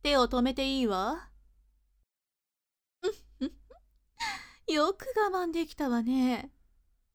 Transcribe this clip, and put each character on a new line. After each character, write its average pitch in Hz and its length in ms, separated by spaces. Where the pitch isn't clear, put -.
手 285 140
を 240 140
止 247 120
め 262 120
て 269 260
い 254 40
い 233 40
わ。 208 420
<laughs> 392 80
よ 320 260
く 523 240
我 370 280
慢 339 60
で 330 140
き - 100
た 285 140
わ 233 120
ね。 254 520